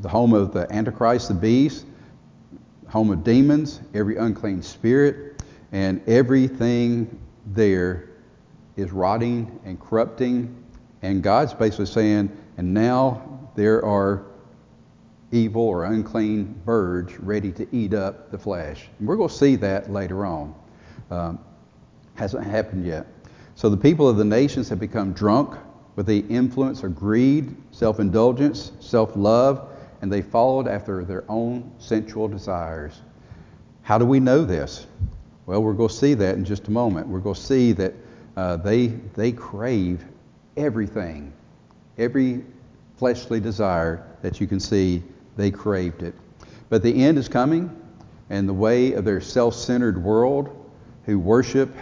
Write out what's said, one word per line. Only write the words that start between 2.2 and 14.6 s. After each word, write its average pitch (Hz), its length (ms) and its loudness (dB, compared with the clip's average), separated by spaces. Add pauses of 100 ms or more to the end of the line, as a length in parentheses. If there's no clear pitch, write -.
home 107 220 2
of 85 140 -2
demons, 143 560 4 (140)
every 104 220 -2
unclean 104 460 -4
spirit, - 800 0 (300)
and 95 340 0
everything 120 1120 2 (280)
there 95 580 0 (680)
is 95 160 -6
rotting 110 760 -2
and 90 120 -12
corrupting. 123 800 -2 (460)
And 95 200 -2
God's 120 300 2
basically 104 340 0
saying, 107 440 2 (260)
"And 90 160 -4
now 123 480 2 (340)
there 107 300 2
are 101 380 0 (1080)